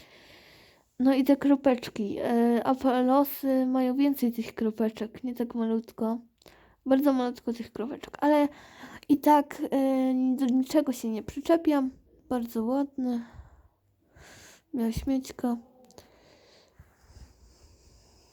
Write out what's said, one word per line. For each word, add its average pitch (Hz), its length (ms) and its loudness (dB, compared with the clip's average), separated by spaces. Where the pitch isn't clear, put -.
No 262 160 4
i 262 100 2
te 277 120 4
kropeczki. 262 800 0
E, 233 460 2
apalosy 262 1040 2
mają 254 300 0
więcej 277 360 2
tych 226 220 -8
kropeczek, 220 680 -4
nie 247 100 -6
tak 233 200 -6
malutko. 226 640 -4
Bardzo 269 260 4
malutko 247 400 -4
tych 233 200 -10
kropeczek, - 480 -10
ale 294 280 4
i 285 100 4
tak, 294 520 2
e, 262 440 0
ni-, 254 220 0
do 269 100 -2
niczego 262 460 0
się 240 160 -6
nie 220 140 -6
przyczepiam. 294 680 0
Bardzo 233 360 -4
ładne. 247 640 -4
Miała 226 180 -2
śmiećka. 262 640 -4